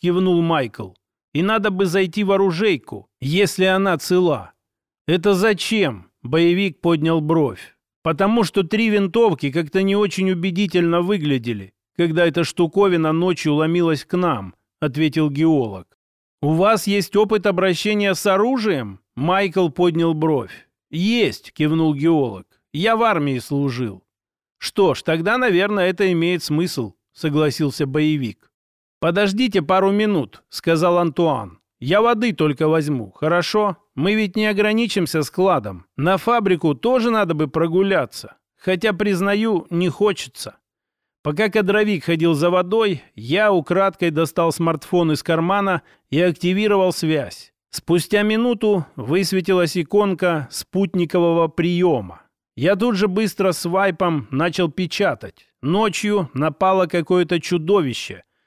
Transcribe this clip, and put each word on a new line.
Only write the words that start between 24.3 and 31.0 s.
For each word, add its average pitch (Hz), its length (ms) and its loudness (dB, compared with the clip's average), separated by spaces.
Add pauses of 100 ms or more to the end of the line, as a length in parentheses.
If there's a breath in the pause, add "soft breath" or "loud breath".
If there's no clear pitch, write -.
«Что 180 360 0
ж, - 80 -8
тогда, 175 360 -2
наверное, 202 500 0
это 185 240 0
имеет 170 300 0
смысл», — 147 520 -4 (180)
согласился 151 760 -2
боевик. 147 640 -2 (500)
«Подождите 196 600 0
пару 190 300 2
минут», — 202 580 -2
сказал 170 480 0
Антуан. 147 600 -2 (200)